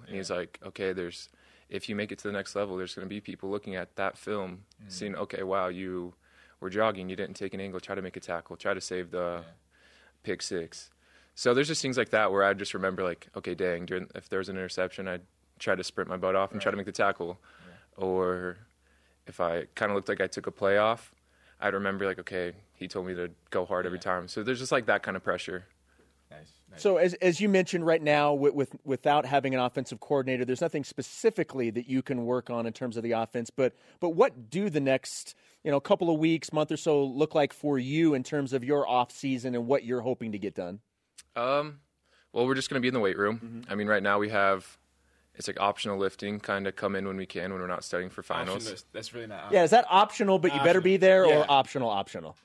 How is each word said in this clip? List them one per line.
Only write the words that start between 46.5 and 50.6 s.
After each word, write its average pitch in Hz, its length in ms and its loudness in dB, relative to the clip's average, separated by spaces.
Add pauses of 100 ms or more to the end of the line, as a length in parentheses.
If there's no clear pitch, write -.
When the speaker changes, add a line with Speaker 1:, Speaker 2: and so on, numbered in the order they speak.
Speaker 1:
come 98 220 -4
in 95 120 -4
when 95 100 -6
we 95 80 -6
can, 90 280 -6
when 92 100 -8
we're 90 40 -6
not 90 180 -6
studying 92 260 -6
for 92 120 -14
finals. 90 440 -4
Speaker 2:
Optional, 95 260 -12
that's 110 220 -12
really 113 120 -12
not 101 240 -12
Speaker 3:
Yeah, 190 140 6
is 160 80 4
Speaker 2:
optional. 233 100 8
Speaker 3:
that - 120 -8
optional, 196 440 4
but 156 160 2
you 143 60 0